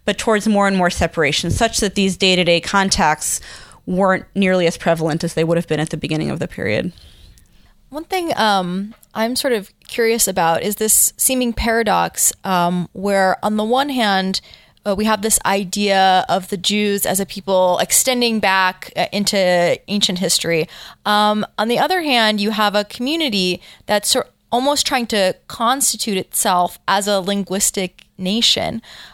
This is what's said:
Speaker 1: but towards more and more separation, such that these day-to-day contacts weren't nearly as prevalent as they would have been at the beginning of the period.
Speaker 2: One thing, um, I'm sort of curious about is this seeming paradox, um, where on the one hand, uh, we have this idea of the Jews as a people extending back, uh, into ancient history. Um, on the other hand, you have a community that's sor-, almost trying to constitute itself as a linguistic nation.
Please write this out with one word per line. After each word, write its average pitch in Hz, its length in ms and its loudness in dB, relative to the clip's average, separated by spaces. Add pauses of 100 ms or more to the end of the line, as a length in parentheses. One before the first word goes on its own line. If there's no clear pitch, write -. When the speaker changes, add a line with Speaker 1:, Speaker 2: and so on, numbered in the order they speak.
Speaker 1:
but 202 140 -2
towards 214 280 0
more 202 220 4
and 196 80 2
more 180 140 2
separation, 165 600 0
such 226 300 0
that 202 140 -2
these 190 240 0
day-to-day 175 420 2
contacts 190 800 0 (460)
weren't 185 480 0
nearly 185 320 4
as 170 100 0
prevalent 160 480 0
as 165 80 -4
they 160 120 0
would 165 120 2
have 170 120 -2
been 151 120 0
at 156 80 -2
the - 80 -6
beginning 156 340 -4
of 151 80 -4
the - 100 -6
period. - 440 -2 (960)
Speaker 2:
One 311 160 -10
thing, 349 320 -2
um, 196 580 0 (200)
I'm 226 220 -2
sort 254 180 0
of 196 160 -4 (160)
curious 226 420 0
about 170 340 0
is 208 140 -4
this - 400 0
seeming 254 380 0
paradox, 208 800 0 (120)
um, 180 480 0
where 190 500 0
on 214 140 -2
the 214 80 -2
one 262 240 0
hand, 196 540 0 (440)
uh, 202 80 0
we 208 120 0
have 214 160 0
this 214 240 0
idea 190 800 2
of 185 200 -2
the 202 100 -4
Jews 202 480 0
as 185 120 0
a 190 80 -2
people 185 520 2
extending 233 640 0
back, 190 540 0
uh, 170 180 -2
into 180 640 2 (100)
ancient 196 300 -2
history. 170 500 -2 (380)
Um, 208 400 2 (120)
on 214 100 -2
the 240 100 0
other 349 240 0
hand, 220 380 2
you 208 100 0
have 208 240 0
a 208 100 0
community 220 760 -2 (260)
that's 208 240 0
sor-, - 180 0 (240)
almost 277 340 0
trying 247 220 -2
to 190 260 0 (120)
constitute 233 720 -2
itself 180 680 0
as 196 220 0
a 202 120 0
linguistic 190 840 -4 (140)
nation. 190 640 -2 (320)